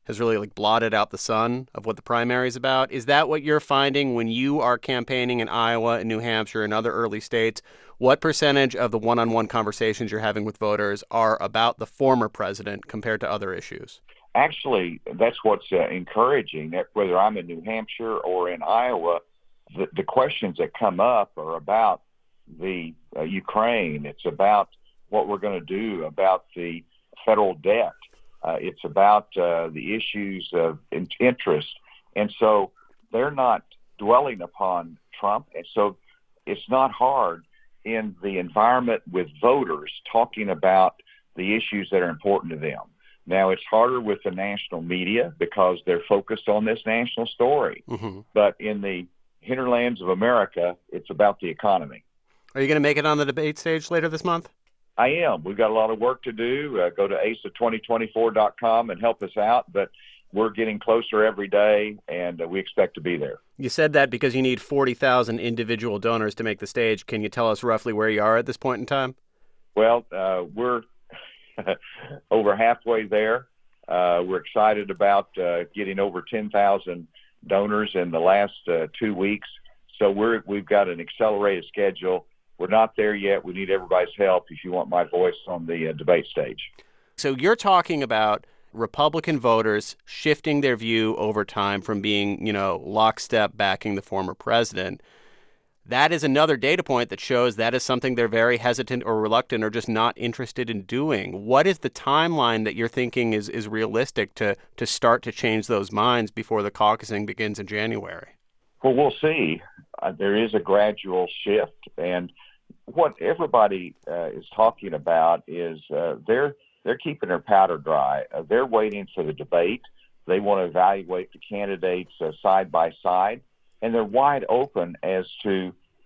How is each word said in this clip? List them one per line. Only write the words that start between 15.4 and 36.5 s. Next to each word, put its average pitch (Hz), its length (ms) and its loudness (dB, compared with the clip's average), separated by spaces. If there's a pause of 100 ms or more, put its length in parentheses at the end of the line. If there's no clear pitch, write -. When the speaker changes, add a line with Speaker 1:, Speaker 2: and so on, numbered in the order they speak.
Speaker 2:
what's, 104 300 0
uh, 90 160 2
encouraging, 90 840 -2
that 87 220 -6
whether 95 260 0
I'm 107 180 2
in 87 100 -8
New 85 160 -12
Hampshire 110 560 -8
or 90 320 -2
in 87 120 -8
Iowa, 98 580 0 (540)
the, 92 220 -4
the 95 80 -2
questions 120 540 -2
that 85 160 -4
come 95 260 0
up 110 360 2
are 80 200 -8
about 98 460 0 (580)
the, 85 340 -8 (220)
uh, 73 60 -4
Ukraine. 95 840 -2
It's - 180 -14
about 101 440 2 (400)
what 107 180 0
we're 101 120 -4
gonna 98 220 -4
do 95 440 -6
about 92 400 0 (100)
the 85 300 -8 (400)
federal 104 300 4
debt. 95 400 0 (480)
Uh, 80 180 -2
it's - 240 -8
about, 98 540 4
uh, 85 300 0
the 78 260 -8
issues 98 580 -8
of 82 260 0 (140)
in-, 87 160 -6 (100)
interest. 98 560 0 (400)
And 104 240 -2
so 107 320 4 (400)
they're 127 220 -2
not 127 320 0 (340)
dwelling 117 440 2
upon 87 560 -4 (200)
Trump. 104 360 -2
And 85 180 -12
so 104 240 0 (480)
it's - 240 -8